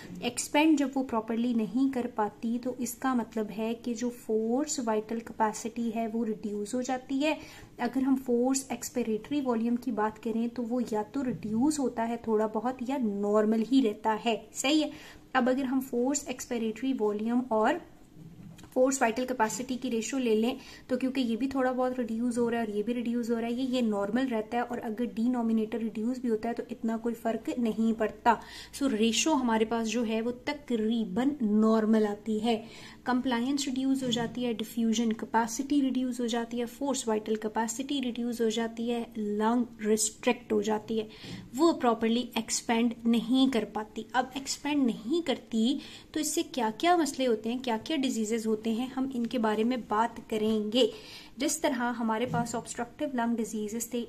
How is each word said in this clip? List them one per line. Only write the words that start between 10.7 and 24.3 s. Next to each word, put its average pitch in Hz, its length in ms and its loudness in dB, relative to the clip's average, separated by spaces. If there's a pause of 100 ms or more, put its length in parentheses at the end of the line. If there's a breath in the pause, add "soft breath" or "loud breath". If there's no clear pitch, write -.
या 214 100 0
तो 269 200 -4
reduce 247 560 0
होता 240 240 -2
है 233 140 -2 (100)
थोड़ा 220 200 4
बहुत 233 320 -2 (100)
या 269 100 0
normal 214 680 2
ही 269 120 6
रहता 220 320 2 (120)
है, 226 120 2 (160)
सही 302 280 2
है। 294 100 0 (440 loud breath)
अब 247 140 4
अगर 254 160 2
हम 262 160 0
force 254 480 -2
expiratory 240 640 -2
volume 214 500 0 (100)
और 226 280 4 (960)
फोर्स 262 280 4
vital 233 220 2
capacity 247 520 -2
की 254 120 -6
रेशियो 226 320 -2
ले 233 140 4
लें 226 220 2 (320 loud breath)
तो 262 80 2
क्योंकि 262 240 0
ये 226 160 0
भी 233 120 0
थोड़ा 262 240 0
बहुत 254 260 0
reduce 226 400 -2
हो 240 100 2
रहा 233 120 0
है 233 60 0
और 214 60 -6
ये 208 100 0
भी 220 100 -2
reduce 233 380 -2
हो 233 60 2
रहा 233 100 -2
है, 240 60 -2
ये, 247 120 -2
ये 254 180 2
normal 214 440 2
रहता 220 300 -2